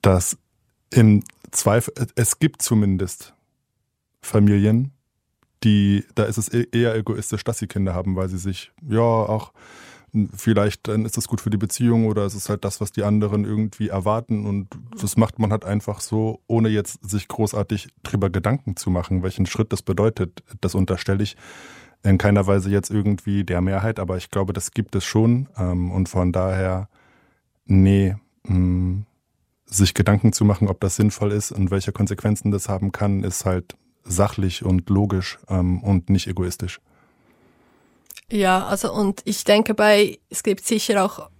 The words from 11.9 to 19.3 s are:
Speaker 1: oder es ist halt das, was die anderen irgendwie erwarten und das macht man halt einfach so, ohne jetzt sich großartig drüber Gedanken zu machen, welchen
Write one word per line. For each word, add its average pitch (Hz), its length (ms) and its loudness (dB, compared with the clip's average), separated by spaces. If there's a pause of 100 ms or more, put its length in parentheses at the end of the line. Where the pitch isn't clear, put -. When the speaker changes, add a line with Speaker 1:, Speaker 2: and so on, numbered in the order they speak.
Speaker 1:
oder 104 180 -2
es 98 100 -6
ist - 140 -10
halt 104 160 -4
das, - 160 -6
was 104 100 -6
die 104 120 -4
anderen 104 420 2
irgendwie 107 440 -4
erwarten 104 560 -2
und 98 220 -4 (320)
das 101 160 -4
macht 110 240 2
man 110 120 2
halt 107 120 -2
einfach 104 380 -4
so, 110 460 -4
ohne 113 220 2
jetzt 104 400 -4
sich 101 180 -4
großartig 104 600 -2 (140)
drüber 98 260 -2
Gedanken 101 460 -2
zu - 140 -8
machen, 90 340 -2
welchen 92 220 -2